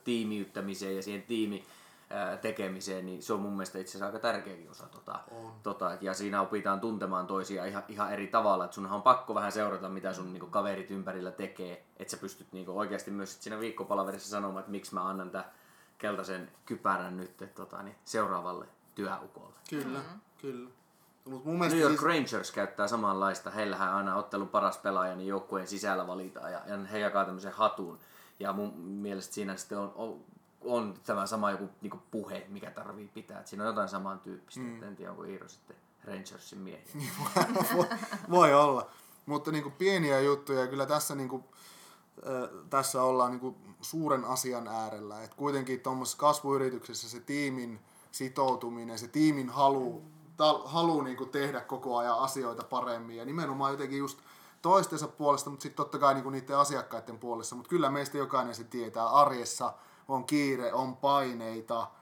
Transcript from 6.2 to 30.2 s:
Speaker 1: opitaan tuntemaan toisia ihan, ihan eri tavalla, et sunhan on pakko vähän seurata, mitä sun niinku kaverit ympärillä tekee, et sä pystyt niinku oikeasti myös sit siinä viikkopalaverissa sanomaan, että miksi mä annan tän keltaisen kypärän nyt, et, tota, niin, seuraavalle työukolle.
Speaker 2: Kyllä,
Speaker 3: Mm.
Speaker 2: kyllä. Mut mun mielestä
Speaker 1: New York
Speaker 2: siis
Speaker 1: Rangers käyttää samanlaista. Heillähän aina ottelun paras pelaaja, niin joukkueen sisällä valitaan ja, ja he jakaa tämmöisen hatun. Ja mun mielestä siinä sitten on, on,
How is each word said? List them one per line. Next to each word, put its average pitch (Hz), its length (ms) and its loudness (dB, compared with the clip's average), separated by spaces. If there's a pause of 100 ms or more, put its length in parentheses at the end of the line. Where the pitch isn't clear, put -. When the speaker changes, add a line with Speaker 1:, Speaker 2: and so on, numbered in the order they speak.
Speaker 1:
opitaan 98 380 0
tuntemaan 95 480 -2
toisia 95 380 -4
ihan, 98 220 -6
ihan 104 260 -4
eri 101 140 -2
tavalla, 101 380 4
et - 80 -8
sunhan 98 220 -4
on 104 60 -4
pakko 123 340 4
vähän 101 160 0
seurata, 98 380 -2
mitä 95 240 -4
sun 92 200 -10
niinku 90 140 -12
kaverit 98 440 -2
ympärillä 92 400 -6
tekee, 92 520 -10 (140)
et 92 120 -12
sä - 80 -10
pystyt - 360 -12
niinku 92 260 -6
oikeasti 101 320 -4
myös 101 220 -6
sit - 80 -18
siinä 107 180 -8
viikkopalaverissa 98 680 -4
sanomaan, 101 300 -4
että 95 120 -10
miksi 98 220 -8
mä 92 140 -2
annan 95 220 -4
tän 92 160 -6 (520)
keltaisen 95 540 -4 (140)
kypärän 92 520 -2
nyt, 90 240 -12
et, 101 140 -14
tota, 95 280 -12
niin, 98 120 -14 (100)
seuraavalle 90 600 -2 (300)
työukolle. 95 580 -8 (160)
Speaker 2:
Kyllä, 139 300 -4
Speaker 3:
Mm. 170 200 -12 (220)
Speaker 2:
kyllä. 127 280 -8 (560)
Mut 131 200 -10
mun 160 100 0
mielestä 165 200 4
Speaker 1:
New 165 60 6
York 151 180 8
Speaker 2:
siis 139 40 0 (280)
Speaker 1:
Rangers 101 200 -2
käyttää 104 360 0
samanlaista. 98 640 2
Heillähän 95 420 0
aina 98 220 0
ottelun 101 320 -2
paras 101 300 2
pelaaja, 92 380 0
niin 92 120 -6
joukkueen 95 400 -2
sisällä 95 400 -2
valitaan 90 440 -8
ja, 87 160 -6
ja 101 100 -4
he 98 220 -4
jakaa 98 260 4
tämmöisen 92 280 -6
hatun. 98 460 2 (400)
Ja 98 140 -2
mun 104 260 -4
mielestä 98 540 -6
siinä 98 240 -4
sitten - 200 -8
on, 101 180 -4
on, 110 280 -8 (380)